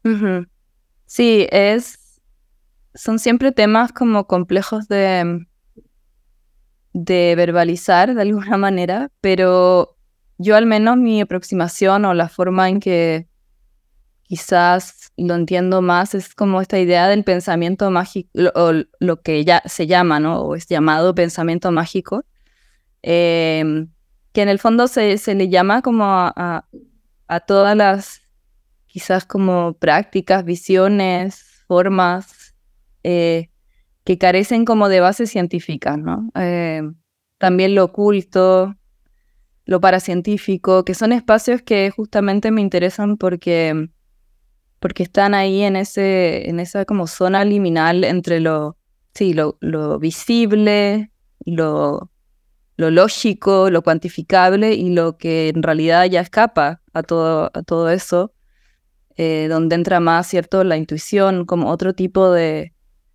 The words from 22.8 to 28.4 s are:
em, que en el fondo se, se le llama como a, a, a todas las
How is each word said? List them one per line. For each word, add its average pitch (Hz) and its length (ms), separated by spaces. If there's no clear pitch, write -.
em, 160 840
que 214 100
en 202 60
el 196 100
fondo 240 300
se, 208 300
se 202 160
le 190 140
llama 190 320
como 233 240
a, 190 300
a, 175 340
a 170 120
todas 196 360
las 196 460